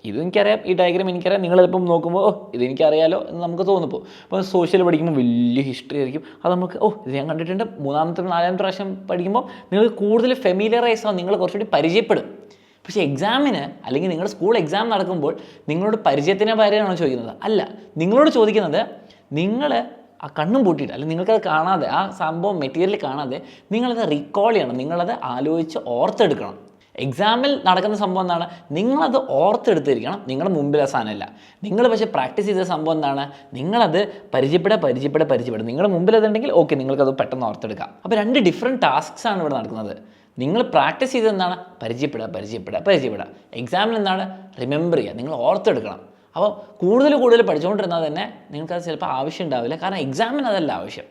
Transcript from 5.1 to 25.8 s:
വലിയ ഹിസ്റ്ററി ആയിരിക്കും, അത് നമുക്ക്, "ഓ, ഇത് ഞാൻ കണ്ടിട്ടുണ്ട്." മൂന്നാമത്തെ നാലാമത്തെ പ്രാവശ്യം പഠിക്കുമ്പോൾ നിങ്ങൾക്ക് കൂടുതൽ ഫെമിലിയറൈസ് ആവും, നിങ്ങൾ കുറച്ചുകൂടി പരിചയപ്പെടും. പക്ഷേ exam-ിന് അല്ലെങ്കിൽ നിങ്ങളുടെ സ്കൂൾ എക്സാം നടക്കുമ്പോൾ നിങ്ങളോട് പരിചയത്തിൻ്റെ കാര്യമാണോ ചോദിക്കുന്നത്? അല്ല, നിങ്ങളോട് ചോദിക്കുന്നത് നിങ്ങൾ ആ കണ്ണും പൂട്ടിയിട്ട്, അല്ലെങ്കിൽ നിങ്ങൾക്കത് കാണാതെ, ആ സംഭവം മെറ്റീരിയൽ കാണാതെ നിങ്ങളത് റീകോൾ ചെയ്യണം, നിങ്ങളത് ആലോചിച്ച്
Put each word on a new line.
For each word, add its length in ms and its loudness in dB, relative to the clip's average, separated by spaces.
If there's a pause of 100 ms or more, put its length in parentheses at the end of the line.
വലിയ 460 2
ഹിസ്റ്ററി 340 -6
ആയിരിക്കും, 260 -4 (220)
അത് 80 2
നമുക്ക്, 260 -2
"ഓ, 100 2
ഇത് 260 -6
ഞാൻ 140 -4
കണ്ടിട്ടുണ്ട്." 360 -4 (140)
മൂന്നാമത്തെ 440 -2
നാലാമത്തെ 380 -2
പ്രാവശ്യം 460 -4
പഠിക്കുമ്പോൾ 380 -2 (280)
നിങ്ങൾക്ക് 220 4
കൂടുതൽ 400 2
ഫെമിലിയറൈസ് 720 2
ആവും, 100 0
നിങ്ങൾ 200 0
കുറച്ചുകൂടി 340 -2
പരിചയപ്പെടും. 680 2 (180)
പക്ഷേ 500 -4
exam-ിന് 800 -2
അല്ലെങ്കിൽ 220 -2
നിങ്ങളുടെ 240 -2
സ്കൂൾ 240 0
എക്സാം 320 -2
നടക്കുമ്പോൾ 480 -2 (320)
നിങ്ങളോട് 280 0 (100)
പരിചയത്തിൻ്റെ 480 2
കാര്യമാണോ 400 2
ചോദിക്കുന്നത്? 380 -2 (100)
അല്ല, 260 0 (280)
നിങ്ങളോട് 340 4
ചോദിക്കുന്നത് 560 2 (460)
നിങ്ങൾ 520 0 (380)
ആ 60 -12 (100)
കണ്ണും 260 2
പൂട്ടിയിട്ട്, 300 0
അല്ലെങ്കിൽ 220 -4
നിങ്ങൾക്കത് 300 2
കാണാതെ, 420 0
ആ 220 0
സംഭവം 500 -2
മെറ്റീരിയൽ 420 0
കാണാതെ 400 -6 (300)
നിങ്ങളത് 380 0
റീകോൾ 420 2
ചെയ്യണം, 240 0
നിങ്ങളത് 480 -2
ആലോചിച്ച് 640 -2